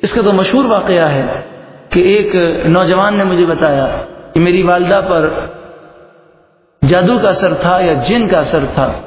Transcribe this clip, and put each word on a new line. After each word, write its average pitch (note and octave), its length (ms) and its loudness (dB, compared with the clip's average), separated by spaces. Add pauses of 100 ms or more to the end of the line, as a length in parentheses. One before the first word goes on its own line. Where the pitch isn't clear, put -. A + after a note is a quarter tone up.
اس - 120 -4
کا A#3+ 80 0
تو G3+ 120 2
مشہور G3 320 2
واقعہ F#3 440 0
ہے C3+ 180 -2 (640)
کہ F3 100 2
ایک G3 360 2 (300)
نوجوان F#3 500 2
نے G3+ 80 0
مجھے F3+ 220 2
بتایا D3 420 0 (460)
کہ D#3+ 60 2
میری F3+ 240 2
والدہ F3+ 460 2
پر D#3 380 -2 (1400)
جادو F#3 320 2
کا G#3 100 2
اثر F#3 240 0
تھا F3+ 280 0
یا F3 120 0
جن G3+ 340 0
کا F3+ 100 2
اثر D3 280 -2
تھا C3+ 260 -2 (160)